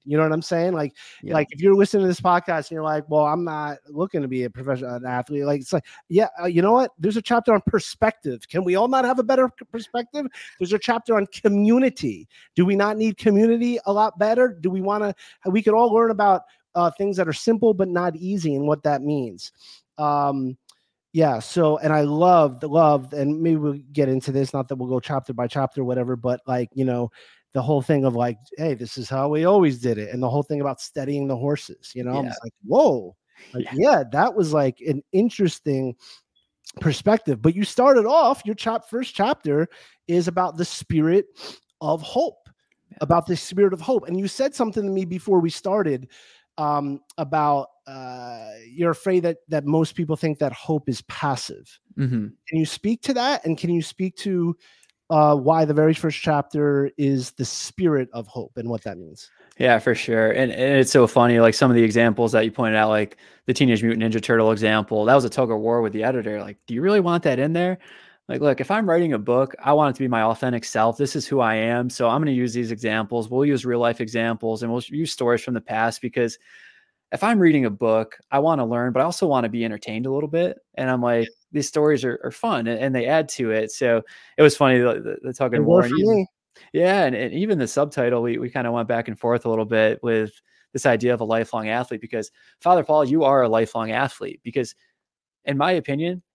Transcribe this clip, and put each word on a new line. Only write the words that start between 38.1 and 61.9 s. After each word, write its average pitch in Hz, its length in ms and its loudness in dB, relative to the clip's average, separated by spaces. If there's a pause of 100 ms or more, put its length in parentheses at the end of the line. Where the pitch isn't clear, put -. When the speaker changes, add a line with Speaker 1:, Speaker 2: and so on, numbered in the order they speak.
Speaker 1:
your 208 120 -6
chap-, 226 320 -6
first 247 260 -8
chapter 165 540 0 (400)
is 170 180 2
about 180 300 -2
the 175 80 -2
spirit 165 640 0 (540)
of 156 220 -2
hope, - 460 -4 (420)
Speaker 2:
Yeah. - 100 -20
Speaker 1:
about 160 260 2
the 175 100 -4
spirit 190 360 0
of 170 80 -8
hope. 233 280 -2
And 175 100 -4
you 196 80 -4
said 269 300 -4
something 220 260 -4
to 196 80 -4
me 190 140 -2
before 185 340 0
we 165 120 0
started, 160 580 -4 (500)
um, 143 420 -4 (180)
about, 147 500 0 (180)
uh, 123 640 -16 (140)
you're 165 260 -2
afraid 180 320 0
that, 165 140 -2 (100)
that 151 180 -2
most 160 280 0
people 160 220 -4
think 151 220 -2
that 135 140 -2
hope 151 360 -4
is 123 140 -4
passive. - 800 -8 (180)
Speaker 2:
Mm-hmm. 123 300 -4 (200)
Speaker 1:
Can 160 100 -2
you 156 80 0
speak - 360 -4
to 269 120 -2
that? 247 300 -2
And 160 140 -2
can 170 120 -4
you 170 120 0
speak - 360 -8
to, 175 380 -2 (540)
uh, 151 260 6
why 156 280 4
the 151 100 0
very 156 180 4
first 156 280 -4
chapter 143 760 0
is 139 360 -2
the 127 120 -6
spirit 143 680 -2
of 117 140 -12
hope - 300 -12
and 117 120 -8
what 113 160 -6
that 95 140 -10
means? 80 320 -20 (280)
Speaker 2:
Yeah, 120 200 4
for 117 160 2
sure. 110 360 0
And, 131 200 0
and 135 280 2
it's 131 120 4
so 127 160 8
funny, 120 340 4
like, 113 140 6
some 131 160 4
of 120 60 6
the 117 60 6
examples 113 500 2